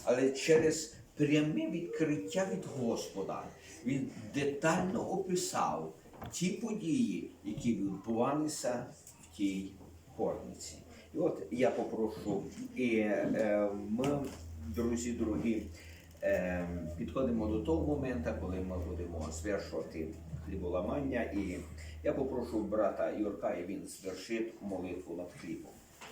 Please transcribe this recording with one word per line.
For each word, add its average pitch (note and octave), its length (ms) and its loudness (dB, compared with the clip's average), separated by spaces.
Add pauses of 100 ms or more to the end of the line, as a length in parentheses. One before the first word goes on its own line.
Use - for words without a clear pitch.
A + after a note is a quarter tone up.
Але C3 260 6
через D#3+ 640 6 (220)
пряме D3+ 540 4
відкриття E3+ 840 0
від - 120 -2
Господа - 800 -2 (420)
він C3 240 0 (240)
детально D#3+ 760 2
описав - 840 0 (380)
ті F3+ 180 0
події, C#3+ 840 0 (140)
які - 300 0
відбувалися A#2+ 1120 0 (360)
в - 140 -20
тій G2 360 0 (440)
горниці. - 580 -2 (400)
І - 40 -2
от - 320 2
я B2 200 6
попрошу, G#2+ 720 0 (340)
і, A#2+ 200 4
е, G#2 720 4 (180)
ми, C3 320 2 (460)
друзі A#2 460 0
дорогі, A2 540 2 (560)
е, F2+ 460 2 (300)
підходимо A2 480 0
до A2 140 2
того D#3 260 2
моменту, B2 440 0 (100)
коли F#2 200 -2
ми F#2 180 -2
будемо D#2 540 -4
звершувати E2 760 -4 (380)
хліболамання. A#2 760 0
І F#2+ 360 -2 (460)
я - 80 4
попрошу A#2 480 0
брата G2 500 2
Юрка, G2+ 440 0
і F2 120 -4
він - 200 -6
звершить A2 760 -4
молитву F2+ 540 -4
над - 240 -6
хлібом. - 320 -8 (400)